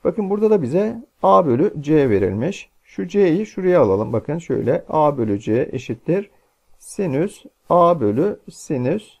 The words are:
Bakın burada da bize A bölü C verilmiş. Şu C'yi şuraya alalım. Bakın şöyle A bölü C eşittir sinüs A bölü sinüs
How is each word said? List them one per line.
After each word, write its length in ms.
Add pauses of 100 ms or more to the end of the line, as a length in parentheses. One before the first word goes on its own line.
Bakın 260
burada 200
da 120
bize 400 (200)
A 240
bölü 340
C 300
verilmiş. 600 (140)
Şu 240
C'yi 380
şuraya 340
alalım. 320
Bakın 260
şöyle 500
A 300
bölü 220
C 320
eşittir 580 (480)
sinüs 680 (260)
A 300
bölü 400 (100)
sinüs 680